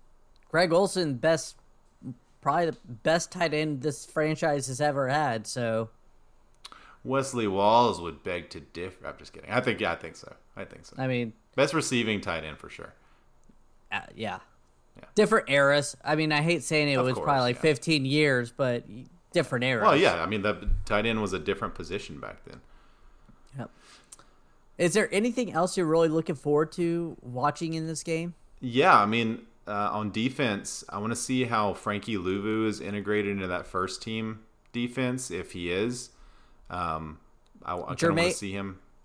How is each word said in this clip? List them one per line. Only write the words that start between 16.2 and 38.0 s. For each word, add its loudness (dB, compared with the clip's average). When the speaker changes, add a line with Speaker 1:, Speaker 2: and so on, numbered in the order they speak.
Speaker 1:
I 4
hate 2
saying 2
it 2
Speaker 2:
Of 2
Speaker 1:
was 0
Speaker 2:
course, -4
Speaker 1:
probably, 4
like, 2
Speaker 2:
yeah. -4
Speaker 1:
fifteen 2
years, 2
but -2
different 0
eras. 2
Speaker 2:
Well, 6
yeah. 4
I -2
mean, -2
the -2
tight 2
end 0
was -2
a -2
different -4
position -10
back -14
then. -18
Speaker 1:
Yep. -10
Is 2
there 4
anything 0
else 2
you're 2
really 6
looking 0
forward 2
to -2
watching -2
in -4
this -8
game? -4
Speaker 2:
Yeah, 6
I 6
mean, 0
uh, -2
on -4
defense, -2
I -8
wanna -2
see -2
how 0
Frankie -4
Louvu 0
is -2
integrated -2
into -4
that -4
first -4
team -6
defense, -4
if -6
he -6
is. -2
Um, -6
I, -6
I -4
kinda -6
wanna -8